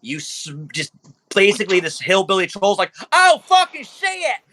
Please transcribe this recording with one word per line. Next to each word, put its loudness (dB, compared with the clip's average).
you -10
s-, -12
just -8
basically 2
this -8
hillbilly 0
troll's -2
like, -2
Oh, 4
fucking 2
shit! -6